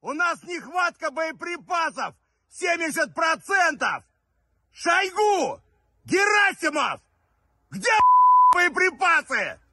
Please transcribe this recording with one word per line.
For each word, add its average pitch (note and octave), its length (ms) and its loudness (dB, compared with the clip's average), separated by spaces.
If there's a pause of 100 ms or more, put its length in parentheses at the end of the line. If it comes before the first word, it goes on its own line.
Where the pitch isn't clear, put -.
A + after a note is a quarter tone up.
У A3+ 120 -10
нас E4+ 300 -4
нехватка E4+ 680 -6
боеприпасов. D#4+ 1040 -6 (340)
Семьдесят E4 640 -4
процентов. D#4+ 920 -2 (680)
Шойгу! F#4 880 0 (460)
Герасимов! E4 960 0 (680)
Где G#3 200 -4 (640)
боеприпасы? E4+ 1040 0 (140)